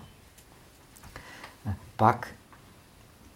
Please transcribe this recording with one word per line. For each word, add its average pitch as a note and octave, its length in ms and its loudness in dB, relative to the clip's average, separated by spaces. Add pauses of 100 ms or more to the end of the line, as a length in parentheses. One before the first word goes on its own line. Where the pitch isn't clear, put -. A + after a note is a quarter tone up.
(2000)
Pak A#2 380 8 (1000)